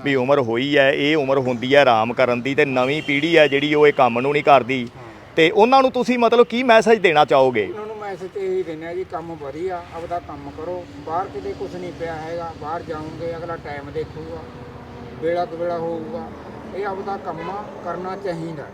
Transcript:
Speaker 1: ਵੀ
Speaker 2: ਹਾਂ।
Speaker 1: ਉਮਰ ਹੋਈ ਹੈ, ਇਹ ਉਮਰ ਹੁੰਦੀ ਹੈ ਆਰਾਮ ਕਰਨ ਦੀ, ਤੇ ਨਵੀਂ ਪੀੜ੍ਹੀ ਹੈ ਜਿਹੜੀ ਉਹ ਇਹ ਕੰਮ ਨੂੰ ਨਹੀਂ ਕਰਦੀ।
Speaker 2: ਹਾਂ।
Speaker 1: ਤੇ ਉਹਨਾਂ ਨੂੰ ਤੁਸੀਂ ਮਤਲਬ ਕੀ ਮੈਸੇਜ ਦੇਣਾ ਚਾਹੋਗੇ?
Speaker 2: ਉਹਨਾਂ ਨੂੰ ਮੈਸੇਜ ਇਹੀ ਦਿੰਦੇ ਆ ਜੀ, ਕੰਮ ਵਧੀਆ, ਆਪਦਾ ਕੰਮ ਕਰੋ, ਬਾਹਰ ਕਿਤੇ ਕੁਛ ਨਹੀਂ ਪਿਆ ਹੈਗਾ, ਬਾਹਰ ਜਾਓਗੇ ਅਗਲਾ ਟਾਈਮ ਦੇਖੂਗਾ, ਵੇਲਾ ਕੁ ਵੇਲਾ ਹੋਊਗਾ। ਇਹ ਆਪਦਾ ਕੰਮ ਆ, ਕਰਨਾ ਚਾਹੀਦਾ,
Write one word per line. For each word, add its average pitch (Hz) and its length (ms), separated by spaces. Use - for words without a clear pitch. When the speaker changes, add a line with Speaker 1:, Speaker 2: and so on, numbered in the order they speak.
Speaker 1:
ਵੀ 139 120
Speaker 2:
ਹਾਂ। 127 60
Speaker 1:
ਉਮਰ 143 180
ਹੋਈ 127 380
ਹੈ, 139 140
ਇਹ 147 260
ਉਮਰ 135 200
ਹੁੰਦੀ 127 380
ਹੈ 143 60
ਆਰਾਮ 117 320
ਕਰਨ 120 280
ਦੀ, 135 140
ਤੇ 151 100
ਨਵੀਂ 135 360
ਪੀੜ੍ਹੀ 147 360
ਹੈ 151 100
ਜਿਹੜੀ 143 260
ਉਹ 147 140
ਇਹ 143 60
ਕੰਮ 120 260
ਨੂੰ 139 140
ਨਹੀਂ 147 100
ਕਰਦੀ। 127 540
Speaker 2:
ਹਾਂ। - 60
Speaker 1:
ਤੇ 165 160
ਉਹਨਾਂ 254 300
ਨੂੰ 262 100
ਤੁਸੀਂ 247 280
ਮਤਲਬ 233 260
ਕੀ 240 180
ਮੈਸੇਜ 220 360
ਦੇਣਾ 151 260
ਚਾਹੋਗੇ? 131 420
Speaker 2:
ਉਹਨਾਂ - 180
ਨੂੰ 440 120
ਮੈਸੇਜ 392 400
ਇਹੀ 370 260
ਦਿੰਦੇ 165 240
ਆ 170 60
ਜੀ, 185 100
ਕੰਮ 165 320
ਵਧੀਆ, 165 480
ਆਪਦਾ 170 260
ਕੰਮ 143 380
ਕਰੋ, 175 280
ਬਾਹਰ 170 200
ਕਿਤੇ - 260
ਕੁਛ - 220
ਨਹੀਂ 180 240
ਪਿਆ 165 160
ਹੈਗਾ, 165 460
ਬਾਹਰ 165 200
ਜਾਓਗੇ 160 560
ਅਗਲਾ 170 180
ਟਾਈਮ 143 360
ਦੇਖੂਗਾ, 160 520
ਵੇਲਾ 175 240
ਕੁ 165 120
ਵੇਲਾ 170 200
ਹੋਊਗਾ। 165 520
ਇਹ 196 100
ਆਪਦਾ 196 320
ਕੰਮ 170 320
ਆ, 202 140
ਕਰਨਾ 180 320
ਚਾਹੀਦਾ, 165 580